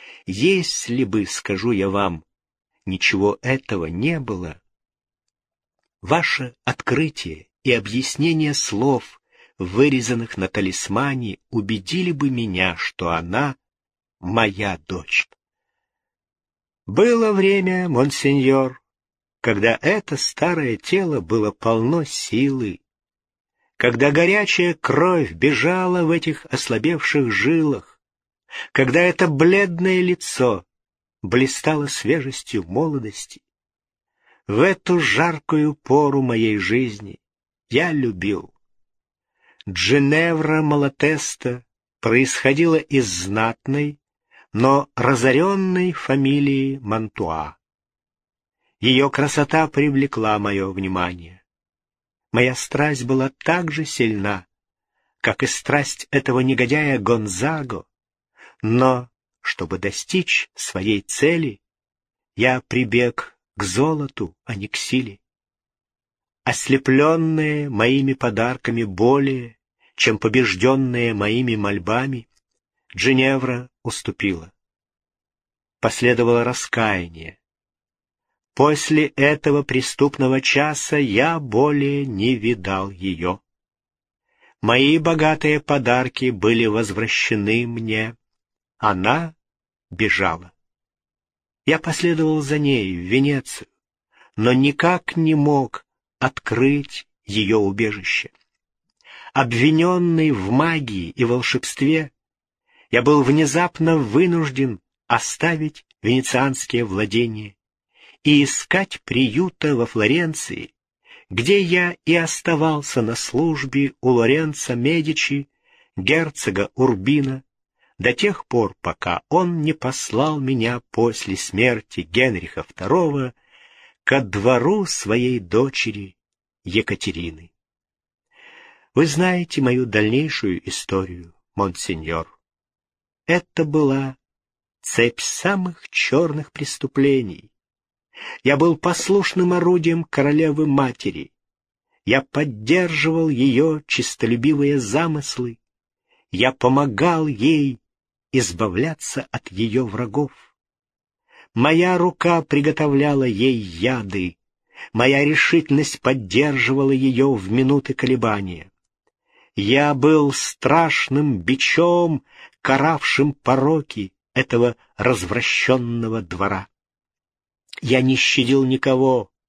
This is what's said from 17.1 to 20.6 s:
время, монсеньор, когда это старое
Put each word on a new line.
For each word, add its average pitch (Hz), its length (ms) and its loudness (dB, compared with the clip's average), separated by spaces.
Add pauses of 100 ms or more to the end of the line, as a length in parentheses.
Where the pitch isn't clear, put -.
время, 190 560 2
монсеньор, 135 920 2 (580)
когда 113 420 2
это 170 360 -2
старое 147 600 -2